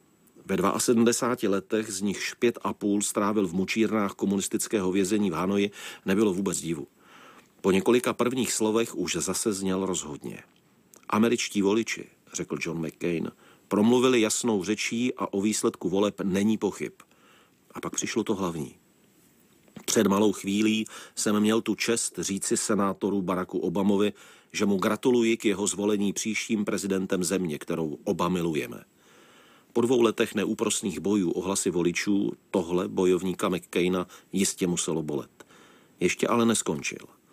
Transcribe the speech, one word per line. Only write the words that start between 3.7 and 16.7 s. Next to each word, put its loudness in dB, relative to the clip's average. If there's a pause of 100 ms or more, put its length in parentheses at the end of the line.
komunistického 0
vězení 2
v -2
Hanoji, 0 (360)
nebylo 2
vůbec -2
divu. -6 (760)
Po 2
několika 4
prvních 0
slovech 0
už -4
zase -2
zněl -2
rozhodně. -8 (640)
„Američtí 2
voliči,“ 0 (260)
řekl -6
John -4
McCain, -4 (380)
„promluvili 6
jasnou 2
řečí -2
a -6
o 0
výsledku 0
voleb 0
není 2
pochyb.“ -4 (760)